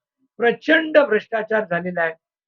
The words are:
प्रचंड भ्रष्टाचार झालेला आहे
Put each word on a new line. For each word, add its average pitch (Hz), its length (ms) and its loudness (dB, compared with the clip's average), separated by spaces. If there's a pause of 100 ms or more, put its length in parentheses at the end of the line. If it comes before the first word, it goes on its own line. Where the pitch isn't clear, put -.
(380)
प्रचंड 302 600 2
भ्रष्टाचार 214 720 0
झालेला 175 320 -4
आहे 160 120 -2 (340)